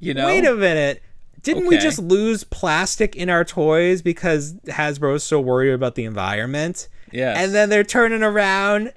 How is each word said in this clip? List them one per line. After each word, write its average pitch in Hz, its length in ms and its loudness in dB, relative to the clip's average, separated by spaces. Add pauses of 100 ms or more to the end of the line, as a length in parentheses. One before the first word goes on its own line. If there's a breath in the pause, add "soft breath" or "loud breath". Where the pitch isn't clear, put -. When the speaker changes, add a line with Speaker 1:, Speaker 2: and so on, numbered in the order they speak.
Speaker 1:
you 156 120 -6
know? 135 140 -2
Speaker 2:
Wait 370 180 2
a 262 100 4
minute. 160 480 0 (400)
Didn't 339 240 0
we 339 100 6
Speaker 1:
Okay. 302 60 2
Speaker 2:
just 311 160 0
lose 208 460 0
plastic 185 720 -2
in 180 140 -4
our 170 140 4
toys 170 580 2
because 160 500 -2 (140)
Hasbro 147 500 -2
is 147 80 -4
so 151 160 0
worried 131 320 2
about 127 220 -2
the 123 100 -6
environment? 110 840 -4 (220 soft breath)
Speaker 1:
Yes. 123 280 -2
Speaker 2:
And 190 160 -2
then 208 160 4
they're 208 140 4
turning 226 380 2
around 208 760 0